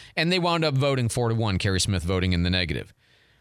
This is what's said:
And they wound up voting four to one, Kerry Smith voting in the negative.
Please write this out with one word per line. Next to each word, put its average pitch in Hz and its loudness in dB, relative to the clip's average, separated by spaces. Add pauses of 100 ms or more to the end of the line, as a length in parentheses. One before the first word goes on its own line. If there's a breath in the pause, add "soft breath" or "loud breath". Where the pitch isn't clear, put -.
(160 loud breath)
And 165 0
they 185 2
wound 170 2
up 147 2
voting 131 0
four 120 -2
to 113 0
one, 110 0
Kerry 95 0
Smith 92 0
voting 92 0
in 87 2
the 90 2
negative. 90 -2 (480 soft breath)